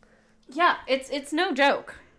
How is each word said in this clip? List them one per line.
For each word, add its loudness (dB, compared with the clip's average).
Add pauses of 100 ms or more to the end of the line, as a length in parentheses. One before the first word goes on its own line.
(480)
Yeah, 2 (100)
it's, -2
it's -6
no 0
joke. 2 (220)